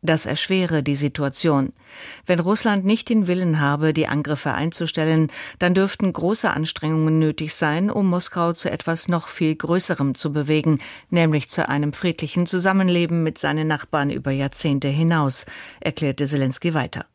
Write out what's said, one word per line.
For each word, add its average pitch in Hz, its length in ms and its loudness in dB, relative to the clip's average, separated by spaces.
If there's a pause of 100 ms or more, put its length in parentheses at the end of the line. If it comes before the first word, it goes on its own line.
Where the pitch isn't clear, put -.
Das 160 260 0
erschwere 165 580 0
die 143 100 0
Situation. 143 760 0 (520)
Wenn 180 140 2
Russland 196 460 2
nicht 214 240 0
den 220 180 2
Willen 180 320 2
habe, 147 340 2
die 151 140 2
Angriffe 143 480 -2
einzustellen, 160 720 0 (320)
dann 180 160 2
dürften 190 380 0
große 170 360 0
Anstrengungen 156 680 0
nötig 156 340 0
sein, 165 380 0
um 196 180 0
Moskau 175 440 0
zu - 180 -2
etwas - 380 -4
noch 170 180 0
viel 156 300 0
Größerem 156 580 0
zu - 180 -2
bewegen, 151 460 2 (320)
nämlich 160 400 2
zu - 180 -2
einem 147 240 0
friedlichen 175 540 -2
Zusammenleben 175 760 2
mit 156 140 -2
seinen 156 280 0
Nachbarn 147 440 0
über 135 200 -4
Jahrzehnte 139 560 0
hinaus, 151 600 2 (340)
erklärte 139 480 -2
Selenskyj 143 460 -2
weiter. - 300 -4 (100)